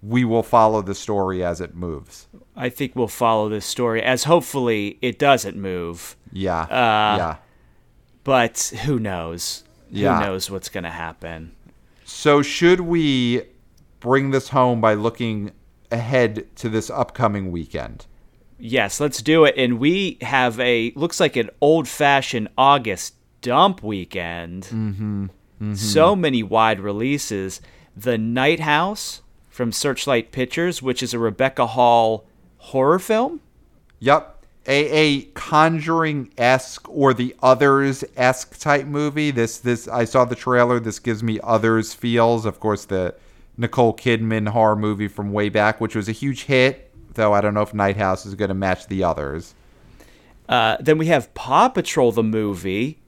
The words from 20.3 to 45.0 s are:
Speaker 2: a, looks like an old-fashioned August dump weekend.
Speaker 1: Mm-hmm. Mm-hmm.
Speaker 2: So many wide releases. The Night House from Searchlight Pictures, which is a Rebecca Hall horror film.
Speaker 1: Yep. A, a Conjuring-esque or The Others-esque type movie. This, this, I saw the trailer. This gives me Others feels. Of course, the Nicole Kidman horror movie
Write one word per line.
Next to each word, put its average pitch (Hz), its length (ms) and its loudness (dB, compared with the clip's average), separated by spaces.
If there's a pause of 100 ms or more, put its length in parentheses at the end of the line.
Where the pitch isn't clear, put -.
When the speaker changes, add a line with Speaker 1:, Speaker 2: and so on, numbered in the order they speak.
Speaker 2:
a, 120 380 0
looks 165 240 -2
like 156 160 2
an 113 140 -2 (100)
old-fashioned 143 880 2 (100)
August 127 560 2 (260)
dump 170 440 2
weekend. 87 800 -8
Speaker 1:
Mm-hmm. 107 600 -6
Mm-hmm. 104 500 -10
Speaker 2:
So 110 420 2
many 143 260 0
wide 110 380 0
releases. 104 800 -4 (360)
The 113 220 -2
Night 127 420 0
House 160 640 -2 (260)
from 117 220 -4
Searchlight 123 600 -2
Pictures, 160 500 -4
which 127 220 -2
is 120 100 -6
a 120 60 -2
Rebecca 120 480 0
Hall 117 580 2 (320)
horror 139 400 2
film. 240 420 -2 (600)
Speaker 1:
Yep. 143 340 2 (320)
A, 143 240 2
a 151 320 2 (720)
Conjuring-esque 135 960 0
or 139 260 4
The 123 280 -4
Others-esque 131 1160 2
type 143 280 0
movie. 147 440 -2
This, 117 280 0
this, 120 300 -4
I 117 160 0
saw 127 200 4
the 120 100 -4
trailer. 123 460 2
This 113 180 -6
gives 110 240 -4
me 113 200 -2
Others 113 520 0
feels. 117 500 2
Of 107 160 -4
course, 104 240 -2
the 92 300 -2 (420)
Nicole 117 400 2
Kidman 110 520 -2
horror 107 280 2
movie 104 320 -2